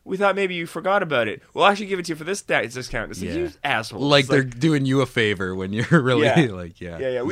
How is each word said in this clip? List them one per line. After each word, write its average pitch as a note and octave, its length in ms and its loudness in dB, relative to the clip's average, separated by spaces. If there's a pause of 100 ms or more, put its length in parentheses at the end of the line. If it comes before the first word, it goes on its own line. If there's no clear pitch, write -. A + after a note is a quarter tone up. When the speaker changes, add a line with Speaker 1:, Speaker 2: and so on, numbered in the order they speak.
Speaker 1:
"We F#3+ 120 -6
thought G3 180 4
maybe F#3+ 200 -2
you E3+ 120 -4
forgot F#3 360 0
about C3+ 240 0
it. - 140 -6 (120)
We'll D#3+ 120 4
actually G3+ 220 2
give F#3+ 120 -4
it F3 60 -8
to E3+ 60 -6
you D#3+ 40 -6
for D#3 80 -10
this F#3+ 180 -6
da-, D3 260 -2
discount." A#2+ 440 -8
It's F2+ 100 -10
like, - 80 -6
Speaker 2:
Yeah. - 60 -6
Speaker 1:
"You F4 160 -4 (120)
assholes." A#2 400 -4
Speaker 2:
Like, C#3+ 200 6
Speaker 1:
It's B2+ 60 -6
Speaker 2:
they're C#3 140 2
Speaker 1:
like A#2+ 160 -10
Speaker 2:
doing D3 260 2
you C3+ 160 2
a B2+ 40 2
favor G2 500 0
when F#2+ 180 -4
you're G#2 140 0
<laughs> E3 140 6
really, B2 240 4
Speaker 1:
Yeah. C#3+ 260 4
Speaker 2:
like, F2 300 -12
yeah, E2+ 180 -10
Speaker 1:
Yeah, C3 100 -4
yeah. B2 120 -2
We C3+ 100 -2